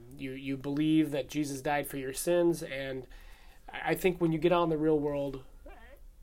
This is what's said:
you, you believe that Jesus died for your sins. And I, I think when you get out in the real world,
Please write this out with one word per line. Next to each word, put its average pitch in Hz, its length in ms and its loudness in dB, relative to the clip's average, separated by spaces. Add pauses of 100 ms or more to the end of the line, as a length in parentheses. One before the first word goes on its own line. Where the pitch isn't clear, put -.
(180)
you, 135 140 -8
you 135 240 -6
believe 151 560 2
that 131 160 -2
Jesus 139 320 -4
died 147 260 0
for 143 120 -8
your 135 160 -6
sins. 175 480 2
And 135 440 -8 (680)
I, - 180 -4
I 165 40 2
think 170 260 2
when 165 120 4
you 160 60 0
get 170 140 4
out 175 120 6
in 165 60 2
the 156 80 2
real 156 200 4
world, 143 440 -4 (800)